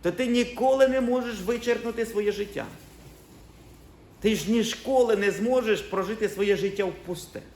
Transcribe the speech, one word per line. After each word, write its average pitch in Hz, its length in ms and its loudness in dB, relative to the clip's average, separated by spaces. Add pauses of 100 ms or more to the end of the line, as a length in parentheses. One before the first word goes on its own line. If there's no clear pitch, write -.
то 143 100 0
ти 254 140 -2
ніколи 254 600 4
не 262 120 0
можеш 240 400 -2
вичерпнути 233 640 -2
своє 208 260 -2
життя. 202 320 -6 (1600)
Ти 214 140 2
ж 165 160 -4
ніколи 233 640 2
не 202 140 2
зможеш 220 500 0
прожити 196 480 -2
своє 202 280 2
життя 196 280 -2
впусте. - 580 -8 (140)